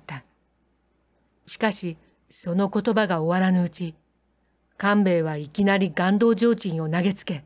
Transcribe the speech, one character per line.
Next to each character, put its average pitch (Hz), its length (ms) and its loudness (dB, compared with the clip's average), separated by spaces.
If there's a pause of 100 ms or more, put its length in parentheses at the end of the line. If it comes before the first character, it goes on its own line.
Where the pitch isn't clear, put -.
た。 135 160 -14 (1200)
し - 100 -10
か 220 160 -2
し、 165 240 -8 (320)
そ - 260 -8
の 196 140 0
言 208 260 0
葉 214 120 2
が 170 160 0
終 175 200 2
わ 185 40 4
ら 185 40 4
ぬ 180 140 4
う 170 60 -4
ち、 170 240 -10 (800)
官 202 260 2
兵 180 160 4
衛 160 40 2
は 156 160 -4
い 147 100 -8
き 202 160 0
な 196 140 4
り 185 180 -2
岩 185 160 2
洞 226 220 4
提 233 200 2
灯 165 280 -4
を 156 80 -4
投 170 100 0
げ 190 140 0
つ - 100 -14
け 147 220 -8